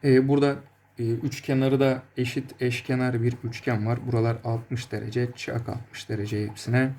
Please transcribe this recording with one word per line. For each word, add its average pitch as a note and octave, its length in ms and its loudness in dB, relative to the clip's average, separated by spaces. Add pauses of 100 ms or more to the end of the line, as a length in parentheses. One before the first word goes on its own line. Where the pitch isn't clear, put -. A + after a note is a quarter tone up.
Ee, C3 240 6
burada, C#3+ 280 4 (440)
e, A#2+ 40 -2
üç A#2 380 -2
kenarı C3+ 380 2
da C3+ 240 2 (140)
eşit C3 440 -4
eşkenar B2 600 0
bir A#2+ 100 2 (100)
üçgen A2+ 420 -2
var. A#2 220 0
Buralar A#2 360 2
altmış A#2+ 480 -4
derece, A2+ 440 -4
çak A#2 340 -6
altmış - 400 -10
derece G#2 380 -2
hepsine. B2 520 0